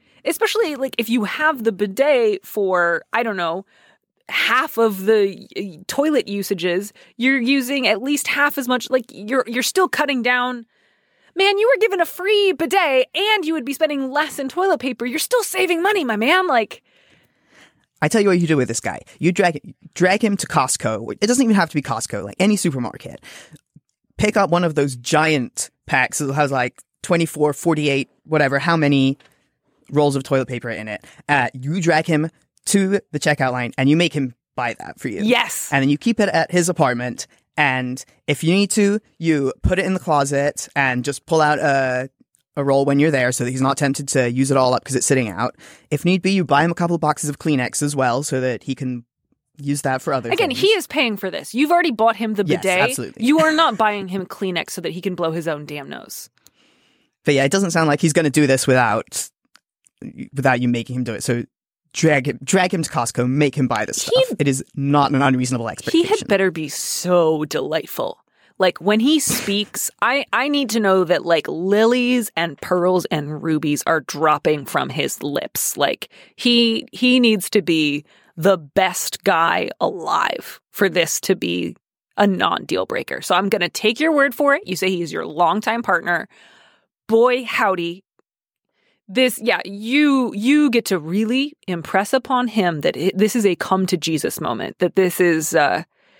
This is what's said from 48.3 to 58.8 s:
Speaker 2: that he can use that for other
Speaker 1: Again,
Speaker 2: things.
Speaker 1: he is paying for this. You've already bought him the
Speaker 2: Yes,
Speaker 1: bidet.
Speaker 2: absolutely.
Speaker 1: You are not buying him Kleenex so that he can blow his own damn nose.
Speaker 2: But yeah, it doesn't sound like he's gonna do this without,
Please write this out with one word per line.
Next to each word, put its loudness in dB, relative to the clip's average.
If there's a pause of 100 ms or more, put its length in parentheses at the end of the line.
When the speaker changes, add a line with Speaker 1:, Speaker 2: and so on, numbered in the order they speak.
Speaker 2:
that -4
he -6
can -8 (540)
use -4
that -2
for -2
other -4
Speaker 1:
Again, 0
Speaker 2:
things. -6
Speaker 1:
he 2
is 2
paying -2
for -6
this. -10
You've 2
already 2
bought 2
him -4
the 0
Speaker 2:
Yes, 0
Speaker 1:
bidet. 2
Speaker 2:
absolutely. -2
Speaker 1:
You 4
are 4
not 2
buying 0
him -6
Kleenex -4
so -10
that -6
he -10
can -4
blow -2
his -6
own -6
damn -12
nose. -16 (960)
Speaker 2:
But 2
yeah, 4
it 2
doesn't 2
sound 2
like 2
he's 2
gonna 2
do 4
this 2
without, 0 (1040)